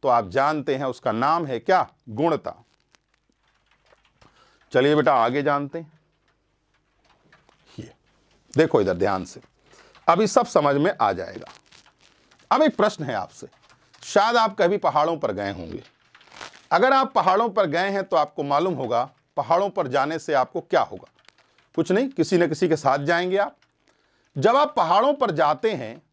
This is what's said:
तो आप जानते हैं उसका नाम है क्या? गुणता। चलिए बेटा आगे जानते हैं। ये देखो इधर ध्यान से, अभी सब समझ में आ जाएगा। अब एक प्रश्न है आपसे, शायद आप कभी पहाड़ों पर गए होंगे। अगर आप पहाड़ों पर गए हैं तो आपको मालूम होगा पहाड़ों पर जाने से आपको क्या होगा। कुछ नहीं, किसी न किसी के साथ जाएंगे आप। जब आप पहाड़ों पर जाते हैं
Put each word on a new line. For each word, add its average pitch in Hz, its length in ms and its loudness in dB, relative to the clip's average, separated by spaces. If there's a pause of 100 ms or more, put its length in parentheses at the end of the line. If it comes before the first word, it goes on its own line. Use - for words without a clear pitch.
तो 143 60 -2
आप 120 220 2
जानते 139 460 0
हैं 139 100 -6
उसका 123 260 -6
नाम 147 340 -2
है 127 140 -6
क्या? 185 300 0 (200)
गुणता। 135 460 -4 (2250)
चलिए 139 220 4
बेटा 151 180 4
आगे 123 300 2
जानते 143 360 -2
हैं। 156 200 -20 (1800)
ये - 140 -18 (640)
देखो 156 240 4
इधर 95 120 0
ध्यान 95 320 -2
से, - 160 -20 (680)
अभी 180 200 2
सब 190 180 0
समझ 147 300 2
में 151 260 0
आ 104 120 2
जाएगा। 90 340 -12 (1040)
अब 254 100 2
एक 311 140 2
प्रश्न 208 280 -2
है 143 100 -6
आपसे, - 340 -10 (560)
शायद 220 340 2
आप 220 240 0
कभी 185 160 2
पहाड़ों 156 400 0
पर 120 140 -4
गए 98 200 -4
होंगे। 87 320 -12 (880)
अगर 226 220 4
आप 269 200 0
पहाड़ों 196 360 2
पर 196 160 0
गए 170 240 -2
हैं 196 140 -4
तो 180 140 -2
आपको 147 260 -2
मालूम 147 300 0
होगा 123 360 -2 (280)
पहाड़ों 170 320 0
पर 175 180 -4
जाने 139 320 -2
से 151 140 -6
आपको 135 280 0
क्या 156 200 0
होगा। - 300 -8 (640)
कुछ 165 160 0
नहीं, 240 180 0
किसी 170 280 0
न 170 100 2
किसी 156 220 -2
के 160 60 2
साथ 147 240 0
जाएंगे 175 380 -2
आप। 196 180 -4 (840)
जब 208 180 4
आप 294 220 2
पहाड़ों 208 360 2
पर 262 180 0
जाते 156 400 0
हैं 127 300 -8 (120)